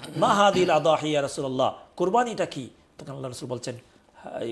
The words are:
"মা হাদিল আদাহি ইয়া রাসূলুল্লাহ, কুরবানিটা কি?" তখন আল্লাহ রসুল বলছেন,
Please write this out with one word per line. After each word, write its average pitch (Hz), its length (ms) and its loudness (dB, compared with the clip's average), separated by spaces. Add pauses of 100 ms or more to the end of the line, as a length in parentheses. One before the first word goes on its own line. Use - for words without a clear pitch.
(180)
"মা 214 160 4
হাদিল 190 360 4
আদাহি 151 400 2
ইয়া 147 120 2
রাসূলুল্লাহ, 131 560 0 (180)
কুরবানিটা 190 500 0
কি?" 135 240 -10 (280)
তখন 147 160 -14
আল্লাহ 131 180 -8
রসুল 123 180 -12
বলছেন, 123 260 -6 (760)